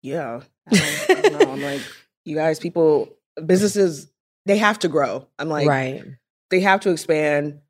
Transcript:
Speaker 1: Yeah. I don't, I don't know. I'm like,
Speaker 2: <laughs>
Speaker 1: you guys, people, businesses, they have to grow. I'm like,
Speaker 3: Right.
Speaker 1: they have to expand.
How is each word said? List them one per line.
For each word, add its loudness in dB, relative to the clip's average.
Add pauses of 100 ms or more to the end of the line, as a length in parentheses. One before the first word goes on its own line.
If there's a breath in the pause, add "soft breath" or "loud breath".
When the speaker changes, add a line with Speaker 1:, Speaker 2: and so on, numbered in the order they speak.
Speaker 1:
Yeah. -8 (280)
I 4
don't, -2
I -4
don't 4
know. 4
I'm -8
like, -6 (220 loud breath)
Speaker 2:
<laughs> -20
Speaker 1:
you -6
guys, 0
people, 2 (360)
businesses, 0 (380)
they 2
have 2
to -2
grow. -2 (120)
I'm -6
like, 0
Speaker 3:
Right. -2 (460)
Speaker 1:
they 4
have 4
to 0
expand. 0 (120)